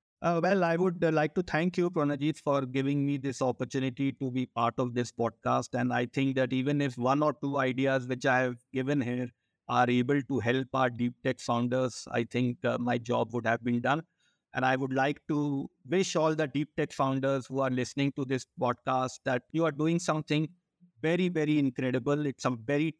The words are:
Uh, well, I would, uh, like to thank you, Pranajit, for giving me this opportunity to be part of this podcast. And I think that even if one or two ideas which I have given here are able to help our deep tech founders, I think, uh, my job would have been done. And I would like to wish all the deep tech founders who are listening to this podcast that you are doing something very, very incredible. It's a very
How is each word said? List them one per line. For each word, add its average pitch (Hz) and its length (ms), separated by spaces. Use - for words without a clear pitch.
Uh, 170 200
well, 185 220
I 165 120
would, 175 280
uh, 165 80
like 156 240
to 185 80
thank 175 340
you, 175 140
Pranajit, 147 460
for 139 280
giving 135 400
me 143 120
this 131 240
opportunity 131 720
to 131 180
be 127 160
part 117 320
of 123 140
this 120 180
podcast. 123 680
And 123 140
I 123 140
think 135 280
that 131 180
even 143 280
if 131 160
one 127 240
or 151 120
two 139 240
ideas 131 500
which 127 180
I 127 160
have 123 160
given 131 300
here 123 280
are 123 220
able 123 320
to 131 180
help 123 340
our 131 160
deep 120 240
tech 127 160
founders, 123 720
I 120 120
think, 123 420
uh, 120 140
my 123 180
job 117 360
would 117 120
have 117 180
been 120 180
done. 139 220
And 131 100
I 131 100
would 131 180
like 135 340
to 147 420
wish 185 280
all 160 180
the 156 140
deep 143 280
tech 151 160
founders 135 540
who 135 140
are 135 100
listening 127 440
to 139 120
this 131 220
podcast 127 680
that 123 260
you 160 140
are 156 60
doing 160 280
something 156 500
very, 175 300
very 151 300
incredible. 135 680
It's 135 200
a 131 60
very 143 480